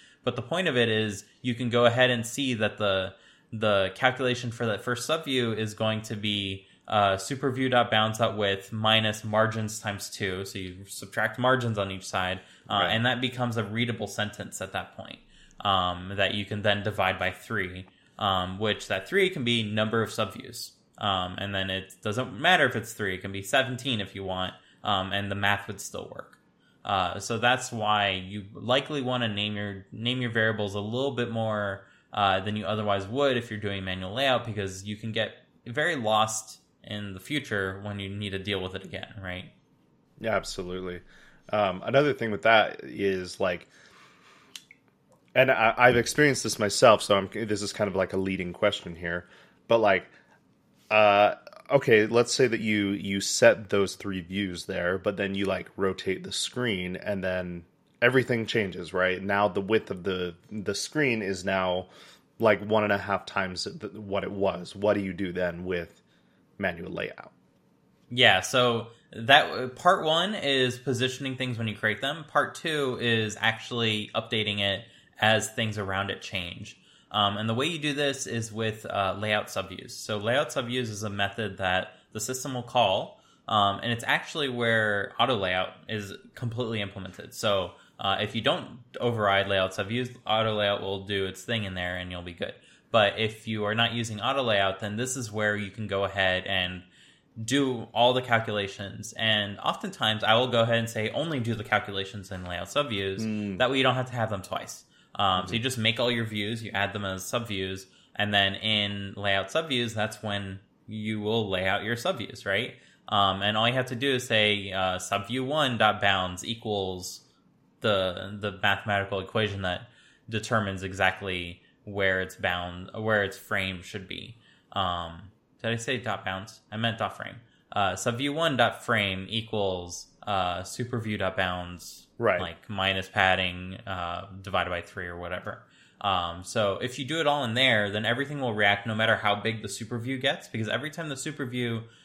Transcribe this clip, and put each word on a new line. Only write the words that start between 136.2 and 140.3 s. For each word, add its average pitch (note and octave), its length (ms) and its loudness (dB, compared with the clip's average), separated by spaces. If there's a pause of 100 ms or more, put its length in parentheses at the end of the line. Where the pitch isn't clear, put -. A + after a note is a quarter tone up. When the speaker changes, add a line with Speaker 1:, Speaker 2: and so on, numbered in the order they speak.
Speaker 1:
so G2+ 340 0
if A#2+ 220 -6
you C#3 60 -6
do D#3 140 -2
it D3+ 80 2
all C#3+ 160 4
in A2+ 100 -2
there, A#2 360 4
then G#2+ 160 -2
everything C3+ 340 -2
will B2 140 0
react G2+ 340 4
no A2 80 -2
matter A2 200 4
how G#2 200 2
big A2 260 -4
the G#2 80 -8
super A#2+ 280 -8
view B2+ 200 -6
gets, C3+ 300 -2